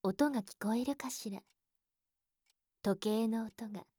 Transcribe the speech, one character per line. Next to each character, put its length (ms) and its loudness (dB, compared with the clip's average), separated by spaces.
音 300 8
が 100 -6
聞 200 -18
こ 140 -4
え 80 -6
る 120 -4
か 140 -14
し 200 -14
ら？ 120 -14
時 180 -6
計 280 -6
の 180 -8
音 240 -18
が。 160 -18